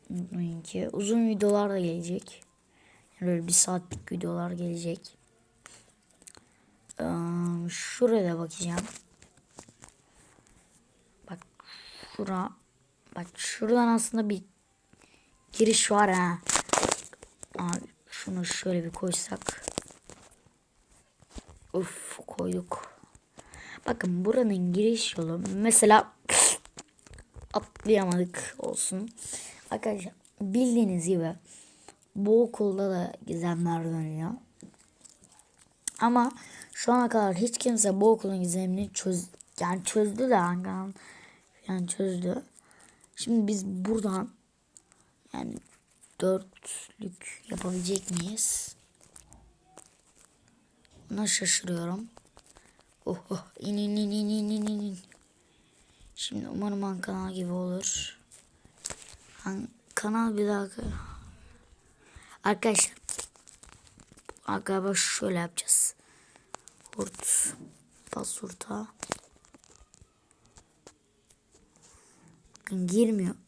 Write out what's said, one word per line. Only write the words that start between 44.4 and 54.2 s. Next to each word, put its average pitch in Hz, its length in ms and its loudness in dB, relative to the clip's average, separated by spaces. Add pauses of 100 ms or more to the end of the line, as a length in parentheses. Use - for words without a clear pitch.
yani 62 240 -8 (640)
dörtlük - 1300 -6
yapabilecek 185 600 -4
miyiz? 180 640 -2 (2250)
Buna 208 180 -2
şaşırıyorum. 180 840 0 (960)
Oh, 180 120 -4 (120)
oh, 180 140 -6 (160)
in, 202 180 -4
in, 208 180 0
in, 208 160 0
in, 208 180 0